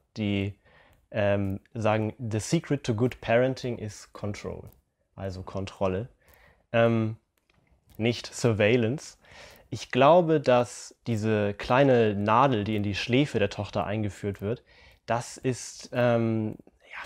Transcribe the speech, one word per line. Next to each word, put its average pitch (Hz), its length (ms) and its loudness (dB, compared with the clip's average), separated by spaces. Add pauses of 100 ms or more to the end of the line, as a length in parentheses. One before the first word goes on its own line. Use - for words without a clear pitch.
(180)
die, 101 420 -2 (520)
ähm, 101 480 0 (140)
sagen, 107 440 0
"The 110 220 -4
secret 151 440 -2
to 120 120 -2
good 120 260 -2
parenting 123 560 0
is - 360 -12
control", 92 500 -10 (520)
also 95 280 -10
Kontrolle. 95 680 -4 (600)
Ähm, 113 460 2 (800)
nicht - 360 -2
Surveillance. 113 840 0 (520)
Ich - 220 -12
glaube, 156 500 6
dass 123 540 0 (100)
diese 107 480 0
kleine 123 640 4
Nadel, 107 480 2
die 107 140 -2
in 104 60 -2
die 101 120 -4
Schläfe 123 420 0
der 101 120 2
Tochter 104 360 -6
eingeführt 104 560 -6
wird, 107 220 -6 (420)
das - 320 -4
ist, - 540 -8
ähm, 113 640 0 (280)
ja, - 200 -18